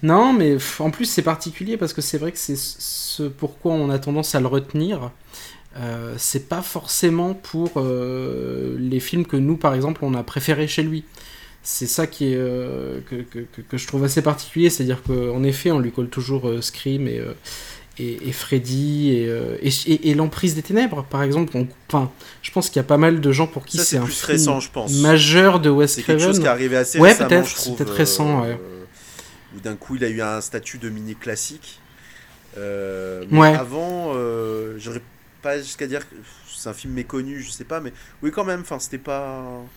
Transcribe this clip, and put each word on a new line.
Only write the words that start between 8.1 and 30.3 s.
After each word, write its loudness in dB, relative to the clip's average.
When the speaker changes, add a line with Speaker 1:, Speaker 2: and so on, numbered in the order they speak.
Speaker 1:
les 0
films -2
que -2
nous, 2
par 2
exemple, -2
on 0
a -2
préférés 0
chez 0
lui. -2
C'est -6
ça 0
qui -2
est, 0
euh, -4
que, -8
que, -10
que, -14
que -8
je -8
trouve 0
assez 2
particulier, 2
c'est-à-dire 0
qu'en 0
effet, 2
on 4
lui 0
colle -4
toujours, -2
euh, -2
Scream -4
et, -4
euh, -8
et, -6
et -4
Freddy 0
et, 2
euh, -4
et, 2
et, 4
et 6
l'emprise 0
des -4
ténèbres, 0
par -2
exemple. 0
On, 0
enfin, 0
je -10
pense -2
qu'il -2
y 4
a -2
pas 6
mal 6
de 4
gens 2
pour -8
qui -4
Speaker 2:
Ça, 2
Speaker 1:
c'est 2
Speaker 2:
c'est 4
Speaker 1:
un 0
Speaker 2:
plus -4
Speaker 1:
film -2
Speaker 2:
récent, 4
je -10
pense. -4
Speaker 1:
majeur 8
de 6
Wes 6
Speaker 2:
C'est -4
quelque 4
chose 4
Speaker 1:
Craven. 2
Speaker 2:
qui 4
est 4
arrivé 2
assez 2
Speaker 1:
Ouais, 12
Speaker 2:
récemment, 4
Speaker 1:
peut-être, 4
Speaker 2:
je -6
Speaker 1:
c'est -6
Speaker 2:
trouve, -4
Speaker 1:
peut-être -2
récent, 2
Speaker 2:
euh, -2
Speaker 1:
ouais. -8
Speaker 2:
où -16
d'un -6
coup, -10
il 0
a 0
eu -4
un -2